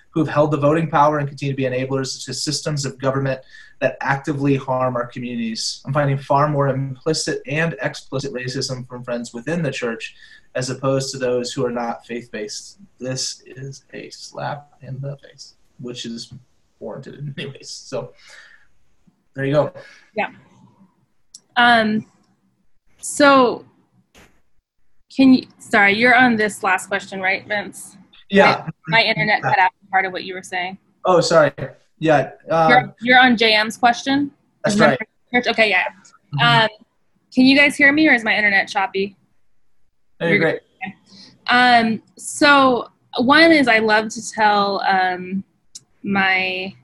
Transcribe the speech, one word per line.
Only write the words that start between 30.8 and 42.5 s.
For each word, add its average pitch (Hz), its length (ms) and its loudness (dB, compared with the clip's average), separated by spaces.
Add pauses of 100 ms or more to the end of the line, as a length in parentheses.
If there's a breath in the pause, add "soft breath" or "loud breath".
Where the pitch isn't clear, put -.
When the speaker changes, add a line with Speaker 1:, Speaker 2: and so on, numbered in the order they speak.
Speaker 1:
Oh, - 160 4
sorry. 156 280 4 (480)
Yeah. 151 340 2 (180)
Um, 165 200 2
Speaker 2:
You're, 247 300 2
you're 247 200 6
on 254 180 6
J 220 160 4
M's 214 240 -2
question? 269 520 0 (320)
Speaker 1:
That's 208 120 0
Speaker 2:
Is 202 60 2
that 143 200 4
Speaker 1:
right. - 80 -14 (240)
Speaker 2:
church? 247 140 0
Okay, 220 240 2
yeah. 185 160 0 (480)
Speaker 1:
Mm-hmm. - 60 -2 (240)
Speaker 2:
Um, 220 40 0 (640)
can 254 140 4
you 269 100 6
guys 285 180 4
hear 285 160 4
me, 302 160 4
or 294 60 6
is 233 100 2
my 208 140 -2
internet 202 320 0
choppy? 196 480 -4 (1040)
Speaker 1:
No, 165 60 -4
you're 165 100 2
Speaker 2:
You're 160 80 2
Speaker 1:
great. - 160 -2
Speaker 2:
good. - 280 -16
Okay. - 60 -14 (520 loud breath)
Um, 240 560 4 (160)
so 277 720 2 (260)